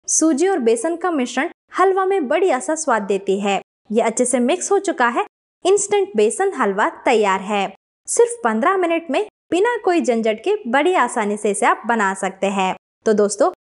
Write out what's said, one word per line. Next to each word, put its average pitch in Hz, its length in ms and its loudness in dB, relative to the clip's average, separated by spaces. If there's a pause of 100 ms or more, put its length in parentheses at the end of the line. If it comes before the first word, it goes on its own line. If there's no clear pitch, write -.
सूजी 320 400 2
और 392 100 0
बेसन 247 380 0
का 359 140 -4
मिश्रण 277 400 -4 (220)
हलवा 381 320 2
में 381 240 0
बढ़िया 320 320 2
सा 311 140 -4
स्वाद 247 280 0
देती 196 380 -2
है। 196 200 -2 (300)
ये 214 120 2
अच्छे 226 220 0
से 247 160 0
मिक्स 320 320 0
हो 403 80 4
चुका 320 280 0
है। 302 160 -2 (400)
इंस्टेंट 403 520 2
बेसन 233 380 2
हलवा 220 340 0 (160)
तैयार 208 380 2
है। 196 300 -4 (360)
सिर्फ 466 360 2
पन्द्रह 233 320 2
मिनट 330 340 -2
में 320 120 0 (280)
बिना 440 340 2
कोई 349 160 2
झंझट 220 400 0
के 415 160 -2 (120)
बड़ी 302 280 2
आसानी 233 400 0
से 208 140 -2
इसे - 160 0
आप - 200 2
बना 214 300 0
सकते 190 320 -4
हैं। 190 260 -2 (320)
तो 226 80 4
दोस्तों, 208 360 2 (180)